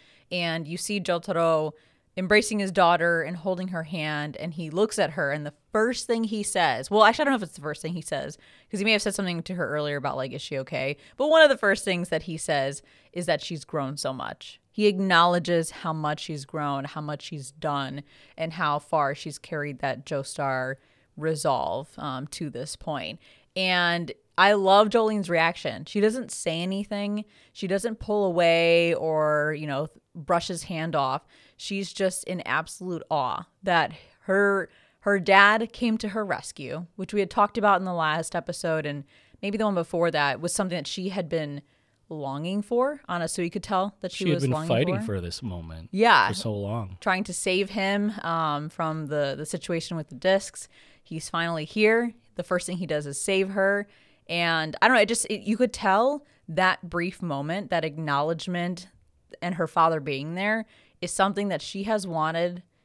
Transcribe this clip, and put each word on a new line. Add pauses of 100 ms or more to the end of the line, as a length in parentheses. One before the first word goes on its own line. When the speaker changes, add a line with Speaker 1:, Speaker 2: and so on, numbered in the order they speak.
(320)
Speaker 1:
And
you
see
Jotaro (420)
embracing
his
daughter
and
holding
her
hand,
and
he
looks
at
her,
and
the (180)
first
thing
he
says,
well,
actually,
I
don't
know
if
it's
the
first
thing
he
says, (320)
'cause
he
may
have
said
something
to
her
earlier
about,
like,
"Is
she
okay?" (180)
But
one
of
the
first
things
that
he
says (320)
is
that
she's
grown
so
much. (120)
He
acknowledges
how
much
she's
grown,
how
much
she's
done, (340)
and
how
far
she's
carried
that
Joestar (400)
resolve,
um,
to
this
point. (360)
And (260)
I
love
Jolene's
reaction.
She
doesn't
say
anything. (280)
She
doesn't
pull
away
or,
you
know, (280)
brush
his
hand
off. (320)
She's
just
in
absolute
awe (180)
that (300)
her, (320)
her
dad
came
to
her
rescue,
which
we
had
talked
about
in
the
last
episode
and (400)
maybe
the
one
before
that,
was
something
that
she
had
been (480)
longing
for.
Anna
Sui
could
tell
that
she
Speaker 2:
She
had
Speaker 1:
was
Speaker 2:
been
Speaker 1:
longing
Speaker 2:
fighting
Speaker 1:
for. (120)
Speaker 2:
for
this
moment
Speaker 1:
Yeah.
Speaker 2:
for
so
long.
Speaker 1:
Trying
to
save
him, (140)
um,
from
the,
the
situation
with
the
discs. (360)
He's
finally
here. (220)
The
first
thing
he
does
is
save
her. (400)
And
I
don't
know,
it
just,
it,
you
could
tell (220)
that
brief
moment,
that
acknowledgement (540)
and
her
father
being
there (360)
is
something
that
she
has
wanted (240)